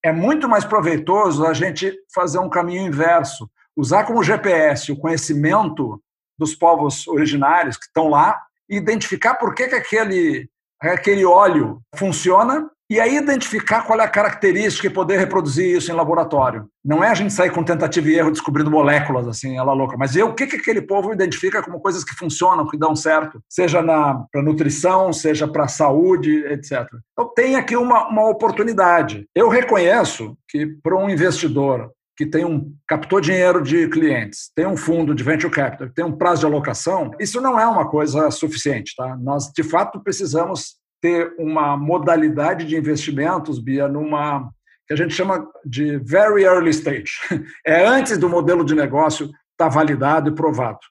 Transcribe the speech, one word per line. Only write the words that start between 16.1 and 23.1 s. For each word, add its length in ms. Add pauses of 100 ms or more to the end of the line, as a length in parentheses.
Não 200
é 60
a 60
gente 180
sair 160
com 140
tentativa 440
e 80
erro 140
descobrindo 400
moléculas, 580
assim, 300
ela 160
louca, 240
mas 160
ver 80
o 140
que 100
que 120
aquele 260
povo 280
identifica 520
como 160
coisas 240
que 100
funcionam, 540
que 100
dão 180
certo, 540